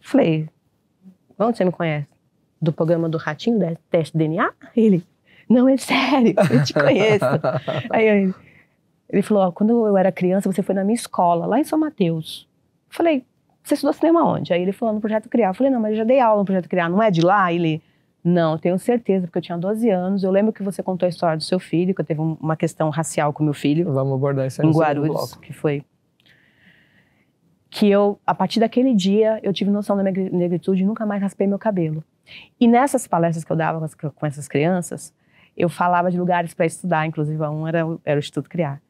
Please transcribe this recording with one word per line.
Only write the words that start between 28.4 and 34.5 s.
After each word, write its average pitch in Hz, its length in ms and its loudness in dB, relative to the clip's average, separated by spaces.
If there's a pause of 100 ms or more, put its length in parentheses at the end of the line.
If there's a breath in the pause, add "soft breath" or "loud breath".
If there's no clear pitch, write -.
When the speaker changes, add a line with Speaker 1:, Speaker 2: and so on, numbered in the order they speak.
Speaker 1:
daquele 247 340 2
dia, 214 480 2
eu 196 100 -2
tive 190 160 -2
noção 202 280 0
da 196 80 0
minha 190 260 -2
negritude 180 540 0
e - 20 0
nunca 220 180 -4
mais 202 160 -4
raspei 196 240 -2
meu 202 140 0
cabelo. 160 460 -4 (560 loud breath)
E 240 80 6
nessas 247 400 2
palestras 170 360 0
que - 60 -12
eu 165 60 -2
dava 160 240 -2
com 160 40 -6
as, 156 120 -10
com - 300 -10
essas 147 200 -8
crianças, 170 680 -2 (440 soft breath)